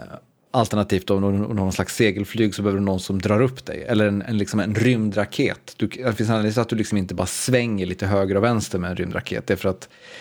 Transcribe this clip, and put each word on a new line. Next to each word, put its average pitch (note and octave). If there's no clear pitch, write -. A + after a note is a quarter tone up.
alternativt G#2
om G2
någon, G2+
någon F#2+
slags F#2
segelflyg G#2
så G#2
behöver G2+
du G2+
någon F#2+
som G2
drar G#2
upp C3
dig. -
Eller G#2+
en, G2+
en, A2
liksom G2+
en G2+
rymdraket. A2
Du, A2
det B2
finns G#2+
en A2+
anledning G#2+
till A2+
att A2+
du A#2
liksom G#2+
inte F#2+
bara F#2+
svänger A#2
lite F#2
höger G2
och G2
vänster A2+
med F2+
en F2+
rymdraket. -
Det G#2
är -
för G2+
att F#2